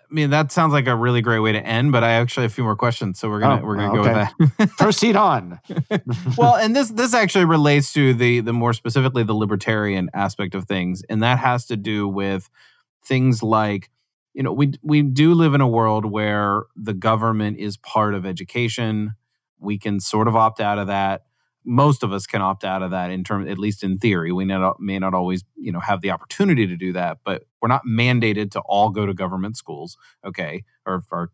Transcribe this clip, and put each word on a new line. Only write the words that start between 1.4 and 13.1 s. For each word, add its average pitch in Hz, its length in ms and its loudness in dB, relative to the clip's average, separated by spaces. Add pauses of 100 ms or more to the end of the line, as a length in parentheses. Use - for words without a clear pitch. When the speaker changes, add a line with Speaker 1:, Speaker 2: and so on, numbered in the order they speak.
Speaker 1:
way 110 120 2
to 107 80 0
end, 120 320 2
but 117 100 4
I 113 100 4
actually 120 320 0
have 113 80 -2
a - 20 -16
few 123 100 -2
more 107 120 0
questions, 110 420 -2
so 113 100 -6
we're 104 120 -2
gonna, 120 220 2
Speaker 2:
Oh, - 40 -8
Speaker 1:
we're 104 100 -2
gonna 104 240 0
Speaker 2:
okay. 104 380 2
Speaker 1:
go 165 80 6
with 131 120 2
that. 214 120 4
<laughs> - 80 -10
Speaker 2:
Proceed 214 380 4
on. 113 480 2
<laughs> 156 760 -4
Speaker 1:
Well, 240 180 8
and 220 180 0
this, 262 140 2
this 226 240 0
actually 196 320 4
relates 147 480 4
to 135 220 4
the, 120 260 2
the 117 140 -2
more 117 180 2
specifically 123 500 0
the 107 120 0
libertarian 104 800 -2
aspect 101 400 -6
of 95 100 -6
things, 92 460 -4
and 107 120 -2
that 123 160 2
has 123 280 -2
to 117 100 -6
do 104 320 -4
with 98 400 -4 (560)
things 127 380 2